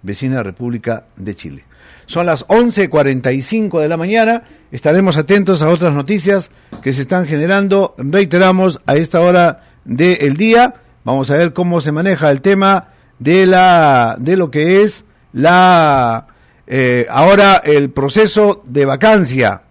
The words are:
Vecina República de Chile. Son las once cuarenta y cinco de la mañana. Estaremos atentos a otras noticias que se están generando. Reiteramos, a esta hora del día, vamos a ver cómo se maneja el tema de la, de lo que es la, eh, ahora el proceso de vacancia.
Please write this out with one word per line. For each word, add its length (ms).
Vecina 420
República 640
de 180
Chile. 300
Son 200
las 200
once 420
cuarenta 440
y 100
cinco 380
de 80
la 80
mañana. 480
Estaremos 460
atentos 460
a 60
otras 240
noticias 600
que 120
se 100
están 240
generando. 720
Reiteramos, 880
a 80
esta 260
hora 440
del 520
día, 380
vamos 300
a 40
ver 160
cómo 280
se 100
maneja 400
el 100
tema 500
de 280
la, 720
de 180
lo 140
que 320
es 220
la, 960
eh, 440
ahora 460
el 340
proceso 760
de 180
vacancia. 880